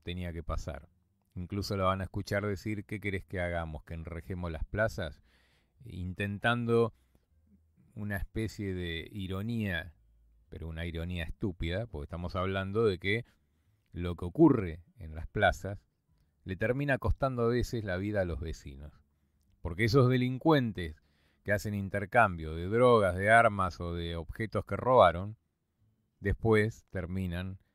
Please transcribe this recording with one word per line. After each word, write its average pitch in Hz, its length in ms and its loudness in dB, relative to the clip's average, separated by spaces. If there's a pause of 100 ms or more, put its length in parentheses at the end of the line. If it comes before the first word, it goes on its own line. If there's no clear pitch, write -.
tenía 87 300 -6
que 82 100 -8
pasar. 76 460 -8 (460)
Incluso 98 420 -4
la 95 80 0
van 95 160 2
a 92 40 -4
escuchar 101 420 -4
decir, 104 380 -6
"¿Qué 107 160 -8
querés 95 240 -4
que 92 160 -6
hagamos? 85 440 -4
¿Que 85 100 -12
enrejemos 82 560 -8
las 78 140 -6
plazas?". 101 580 -4 (640)
Intentando 110 1120 -2 (1000)
una 104 220 -6
especie 104 580 -4
de 85 380 -6
ironía, 95 800 -4 (560)
pero 80 200 -10
una 82 180 -6
ironía 85 380 -6
estúpida, 90 600 -4
porque 73 180 -10
estamos 87 300 -8
hablando 95 520 0
de 92 120 2
que 104 260 -2 (680)
lo 87 240 -4
que - 80 -10
ocurre 101 580 4 (160)
en 80 160 -14
las 82 120 -8
plazas 98 580 2 (600)
le 92 120 -6
termina 127 420 0
costando 123 440 0
a 117 60 4
veces 117 360 0
la 90 140 -2
vida 101 240 0
a - 20 2
los 78 160 -4
vecinos. 73 640 -12 (580)
Porque 85 240 -2
esos 123 240 6
delincuentes 127 920 2 (400)
que 98 100 -2
hacen 104 220 -2
intercambio 98 800 0
de 85 120 -6
drogas, 113 500 6
de 101 140 2
armas 104 500 6
o 85 140 -6
de 85 220 -6
objetos 95 480 -6
que 101 120 -4
robaron, 101 600 6 (800)
después 107 720 2
terminan 92 680 -6 (160)